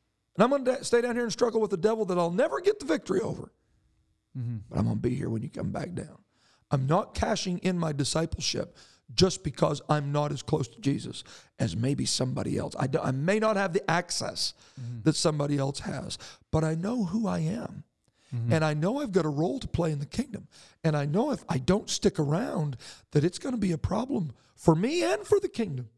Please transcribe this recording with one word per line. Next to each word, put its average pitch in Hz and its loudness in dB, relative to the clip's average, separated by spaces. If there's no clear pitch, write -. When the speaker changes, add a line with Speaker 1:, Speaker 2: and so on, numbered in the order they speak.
Speaker 1:
And 190 6
I'm 240 6
gonna 277 0
da-, 247 0
stay 233 4
down 240 -2
here 240 0
and 226 -2
struggle 226 2
with 202 0
the 196 2
devil 214 2
that 180 0
I'll 170 2
never 254 2
get 415 2
the 285 -10
victory 320 0
over." - -6
Speaker 2:
Mm-hmm. 120 -6
Speaker 1:
but - -2
I'm 107 2
gonna 113 0
be - 0
here - -4
when 113 -2
you - -8
come - -6
back - -6
down. - -10
I'm 131 0
not 175 2
cashing 190 0
in 180 0
my 165 -2
discipleship - -2
just 175 4
because 151 0
I'm 147 2
not 147 2
as 143 -6
close - 0
to - -20
Jesus - -2
as 90 0
maybe 131 0
somebody - -2
else. - -4
I 160 2
do, 139 0
I 151 0
may 156 2
not 220 2
have 190 0
the - 0
access - -2
Speaker 2:
Mm-hmm. 120 -8
Speaker 1:
that 151 4
somebody 147 0
else 139 -2
has, - -8
but 160 2
I 160 0
know 202 -2
who 202 0
I 180 0
am. 190 -4
Speaker 2:
Mm-hmm. 120 0
Speaker 1:
And 160 4
I 151 2
know 180 0
I've 262 -4
got 175 4
a 156 0
role 170 0
to - -6
play 165 0
in 147 -2
the 143 -6
kingdom. 254 -6
And 156 2
I 143 0
know 196 2
if 233 -2
I - 0
don't 180 2
stick - 2
around, 160 0
that 147 4
it's 175 0
gonna 254 -4
be 196 0
a 160 0
problem 240 -2
for - 6
me 262 2
and 381 0
for 403 4
the 381 0
kingdom. 139 -6